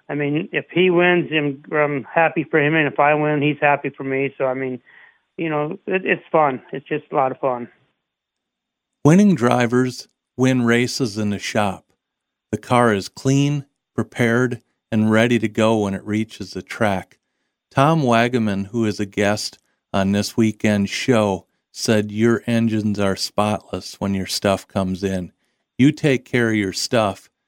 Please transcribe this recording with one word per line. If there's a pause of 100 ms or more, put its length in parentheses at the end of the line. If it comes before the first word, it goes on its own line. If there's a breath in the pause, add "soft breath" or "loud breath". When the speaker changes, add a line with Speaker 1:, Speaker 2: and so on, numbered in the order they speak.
Speaker 1:
I
mean,
if
he
wins
and
I'm
happy
for
him,
and
if
I
win,
he's
happy
for
me.
So,
I
mean, (560 soft breath)
you
know, (120)
it,
it's
fun. (100)
It's
just
a
lot
of
fun. (1400)
Speaker 2:
Winning
drivers (300)
win
races
in
the
shop. (680)
The
car
is
clean, (260)
prepared, (300)
and
ready
to
go
when
it
reaches
the
track. (540)
Tom
Wagaman,
who
is
a
guest (340)
on
this
weekend's
show, (280)
said
your
engines
are
spotless
when
your
stuff
comes
in. (440)
You
take
care
of
your
stuff, (200)